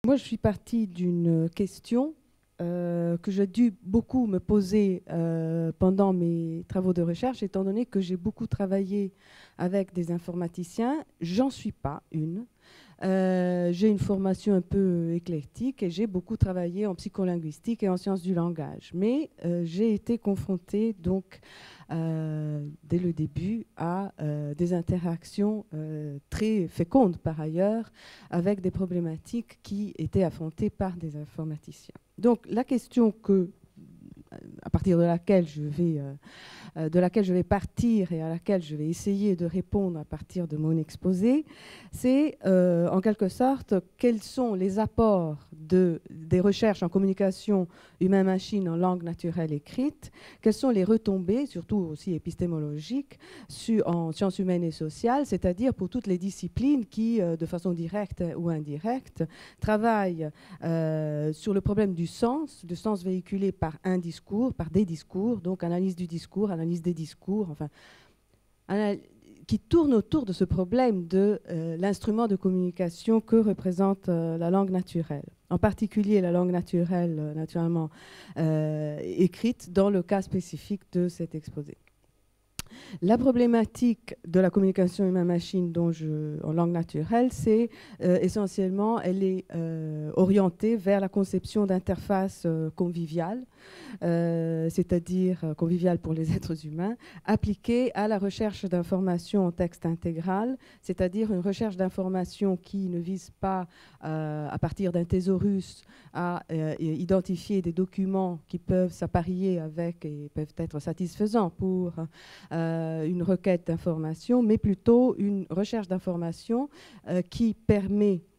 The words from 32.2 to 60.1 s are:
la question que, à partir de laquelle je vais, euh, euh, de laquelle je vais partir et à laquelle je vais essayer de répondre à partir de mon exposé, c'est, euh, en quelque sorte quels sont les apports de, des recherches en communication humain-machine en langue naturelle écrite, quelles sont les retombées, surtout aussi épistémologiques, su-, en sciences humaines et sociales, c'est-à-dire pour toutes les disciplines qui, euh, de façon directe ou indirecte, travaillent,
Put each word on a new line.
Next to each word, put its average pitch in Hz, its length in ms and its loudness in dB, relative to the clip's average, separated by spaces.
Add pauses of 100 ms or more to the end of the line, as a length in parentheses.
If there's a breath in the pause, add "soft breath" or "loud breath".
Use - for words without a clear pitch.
la 226 160 -2
question 233 480 2
que, 190 380 2 (1120)
à - 80 -10
partir 175 280 4
de 170 60 8
laquelle 170 420 4
je 151 160 -8
vais, 151 360 0
euh, 139 140 -8 (640 loud breath)
euh, 160 120 -2
de 160 100 4
laquelle 180 260 4
je 185 80 2
vais 180 120 4
partir 208 680 2
et 165 80 -2
à 160 80 -2
laquelle 170 320 0
je 156 140 -10
vais 151 140 -2
essayer 196 480 0
de 170 100 -2
répondre 180 520 -2
à 151 60 -10
partir 170 440 -8
de 151 80 -4
mon 156 200 2
exposé, 190 680 2 (480 loud breath)
c'est, 269 520 2
euh, 180 440 4
en 190 120 2
quelque 208 280 0
sorte 254 460 0 (220)
quels 240 260 2
sont 247 320 -2
les 190 240 0
apports 202 760 2
de, 165 580 2
des 165 300 0
recherches 202 420 2
en 175 60 0
communication 190 760 2 (340 loud breath)
humain-machine 190 680 2
en 165 80 -2
langue 180 260 2
naturelle 165 500 -4
écrite, - 580 -6 (320 loud breath)
quelles 220 100 6
sont 269 180 0
les 196 140 4
retombées, 208 600 2
surtout 180 320 -4
aussi 170 340 -4
épistémologiques, 165 1080 -4 (300 loud breath)
su-, - 380 0
en 165 260 0
sciences 190 260 -2
humaines 180 260 0
et 165 60 0
sociales, 226 540 -2
c'est-à-dire 190 480 0
pour 185 160 -4
toutes - 180 -6
les 185 120 0
disciplines 208 680 -2
qui, 226 380 0
euh, 170 140 0
de 165 100 -4
façon 175 260 -2
directe 175 500 -4 (140)
ou 170 140 -2
indirecte, 160 760 -4 (360 loud breath)
travaillent, 208 680 2 (320 loud breath)